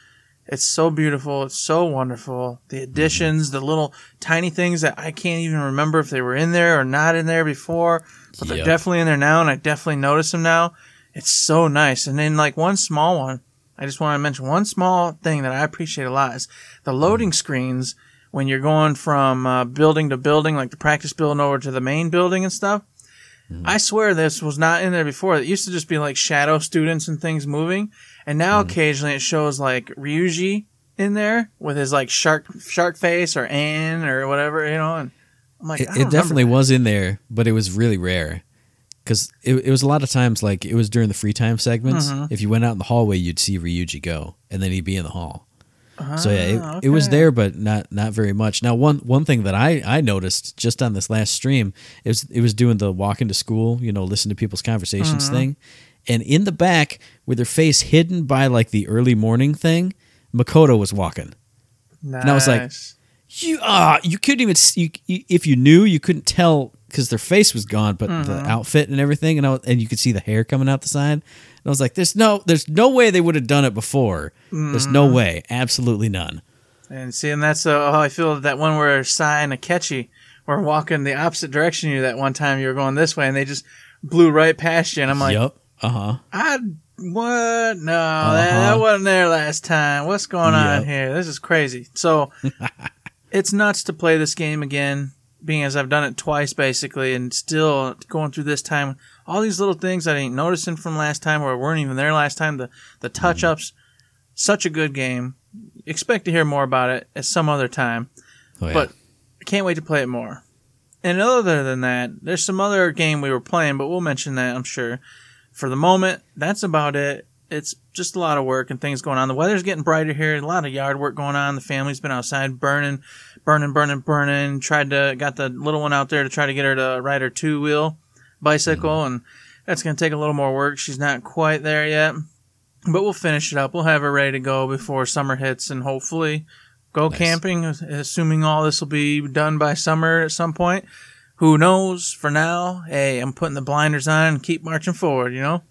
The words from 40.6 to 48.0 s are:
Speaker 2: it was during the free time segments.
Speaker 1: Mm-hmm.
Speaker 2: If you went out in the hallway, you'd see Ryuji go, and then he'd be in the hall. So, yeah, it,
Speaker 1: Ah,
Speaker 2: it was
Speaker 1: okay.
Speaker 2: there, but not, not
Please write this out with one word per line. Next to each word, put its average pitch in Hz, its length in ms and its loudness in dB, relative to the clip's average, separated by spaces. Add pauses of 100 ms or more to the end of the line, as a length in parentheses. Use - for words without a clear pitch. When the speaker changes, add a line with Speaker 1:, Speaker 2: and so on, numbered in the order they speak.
Speaker 2:
it 87 100 -4
was 113 140 2
during 117 180 2
the 101 60 -2
free 104 180 -2
time 113 260 0
segments. 143 540 0
Speaker 1:
Mm-hmm. 139 180 -4
Speaker 2:
If 101 120 -4
you 104 80 0
went 113 160 2
out 117 80 0
in 101 60 -6
the 90 40 -6
hallway, 113 320 2
you'd 87 240 -2
see 98 180 -2
Ryuji 85 440 -4
go, 80 340 -8 (160)
and 95 100 -4
then 95 100 0
he'd 92 120 -2
be 95 140 -2
in 87 80 -4
the 78 60 -10
hall. 85 340 -10 (720)
So, 117 120 0
yeah, 98 140 2
it, 104 200 0
Speaker 1:
Ah, 156 200 -8
Speaker 2:
it 135 60 2
was 147 180 4
Speaker 1:
okay. 139 100 2
Speaker 2:
there, 160 140 6
but 107 240 0
not, 107 360 -2
not 104 220 -2